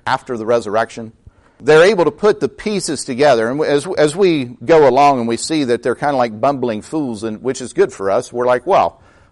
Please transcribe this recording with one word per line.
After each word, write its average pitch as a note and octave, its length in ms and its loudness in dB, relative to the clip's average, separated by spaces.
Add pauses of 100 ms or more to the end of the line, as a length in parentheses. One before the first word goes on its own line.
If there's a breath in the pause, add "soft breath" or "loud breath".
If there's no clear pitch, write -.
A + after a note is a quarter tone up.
after B2+ 300 -4
the G#2+ 100 -8
resurrection. A2+ 640 -2 (480 soft breath)
They're D3+ 240 6
able F#3+ 200 4
to D3+ 60 2
put G#3 300 0
the C#3 80 -2
pieces F#3 560 -6
together. B2 440 2
And C#3 120 -4
as, C#3+ 260 0 (100)
as D3+ 200 0
we D#3 480 0
go D3+ 240 6
along B2 320 4
and A#2 80 -2
we A#2 80 -2
see D3+ 280 -4
that A#2+ 180 -2
they're B2 120 -2
kinda D3 220 -2
like A#2 240 -2
bumbling B2 420 -2
fools, B2 400 -6
and, G#2+ 200 -8
which B2+ 180 -4
is B2 120 -12
good G3 200 0
for G2 180 -4
us, A#2 220 -2
we're B2 140 -4
like, B2 200 0
"Well, C#3 340 0 (320 soft breath)